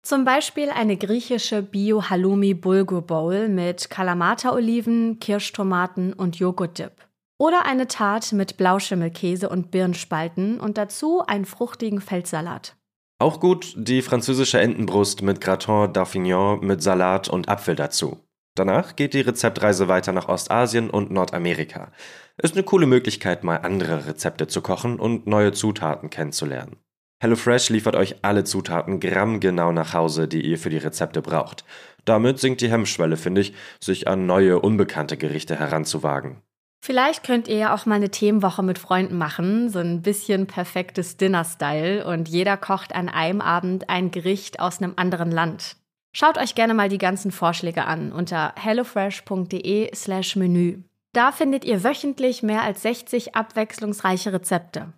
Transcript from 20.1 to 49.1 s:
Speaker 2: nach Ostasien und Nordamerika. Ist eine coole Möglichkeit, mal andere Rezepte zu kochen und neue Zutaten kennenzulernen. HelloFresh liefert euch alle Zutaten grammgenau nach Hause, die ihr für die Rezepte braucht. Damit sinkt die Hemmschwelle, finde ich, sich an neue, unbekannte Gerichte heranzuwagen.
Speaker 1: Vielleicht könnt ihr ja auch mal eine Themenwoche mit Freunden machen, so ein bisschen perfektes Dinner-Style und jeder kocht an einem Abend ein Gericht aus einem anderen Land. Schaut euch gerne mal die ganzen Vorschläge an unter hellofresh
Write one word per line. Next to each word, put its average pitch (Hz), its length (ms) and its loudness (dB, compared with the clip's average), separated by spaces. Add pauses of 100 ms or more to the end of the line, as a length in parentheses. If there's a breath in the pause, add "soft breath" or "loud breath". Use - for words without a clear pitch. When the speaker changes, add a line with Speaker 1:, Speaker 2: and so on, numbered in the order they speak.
Speaker 2:
nach 90 160 -2
Ostasien 113 640 0
und 101 220 -2
Nordamerika. 87 800 -2 (460 loud breath)
Ist - 160 0
eine 190 100 2
coole 180 220 4
Möglichkeit, 113 580 2
mal 85 140 0
andere 85 480 -2
Rezepte 78 420 -4
zu 87 140 -4
kochen 117 360 -2
und 117 300 -2
neue 104 240 4
Zutaten 82 580 -2
kennenzulernen. 73 680 -6 (440)
HelloFresh 120 500 2
liefert 110 240 2
euch 95 280 2
alle 101 200 2
Zutaten 87 560 -2
grammgenau 92 720 2
nach 82 240 -2
Hause, 80 320 2
die 80 180 -2
ihr 80 140 0
für 82 120 -6
die 78 60 -2
Rezepte 76 460 -4
braucht. - 420 -4 (400 loud breath)
Damit 120 360 4
sinkt 127 200 0
die 120 100 2
Hemmschwelle, 87 460 0
finde 92 260 2
ich, 101 120 -2 (260 loud breath)
sich - 280 -2
an 95 180 0
neue, 92 340 6
unbekannte 85 560 2
Gerichte 76 400 -4
heranzuwagen. 73 840 -2 (420)
Speaker 1:
Vielleicht 269 400 0
könnt 240 220 0
ihr 214 120 -2
ja 214 160 0
auch - 120 -4
mal 214 100 2
eine 202 140 0
Themenwoche 202 540 2
mit 185 140 -2
Freunden 185 400 -2
machen, 185 500 -2
so 196 100 -4
ein 170 240 -2
bisschen 196 460 -2
perfektes 180 680 -6
Dinner-Style 170 880 0
und 165 240 -4
jeder 185 280 2
kocht - 360 -4
an 180 160 -4
einem 170 320 -2
Abend 180 480 0
ein 185 220 0
Gericht 185 480 -4
aus 165 220 -4
einem 180 160 -4
anderen 180 340 0
Land. 165 460 -2 (400)
Schaut 302 220 4
euch 240 160 -2
gerne 226 200 2
mal 202 140 2
die 196 100 -2
ganzen 190 340 -2
Vorschläge 170 520 -2
an 160 280 -4
unter 165 440 -2
hellofresh 220 640 -2